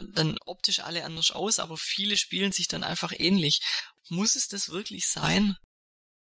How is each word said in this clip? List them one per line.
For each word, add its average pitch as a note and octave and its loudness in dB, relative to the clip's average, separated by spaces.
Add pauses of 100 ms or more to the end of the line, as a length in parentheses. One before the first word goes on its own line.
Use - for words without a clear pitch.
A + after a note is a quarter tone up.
(120)
dann D#3+ 2
optisch - 0
alle E3 -6
anders D#3+ 0
aus, G3 2
aber D#3+ -6
viele G3+ -2
spielen F#3+ 2
sich - 0
dann F3 -6
einfach - -4
ähnlich. E3+ 4 (500)
Muss F#3+ 2
es D#3+ -2
das F#3+ -4
wirklich F#3 -4
sein? G3 2 (720)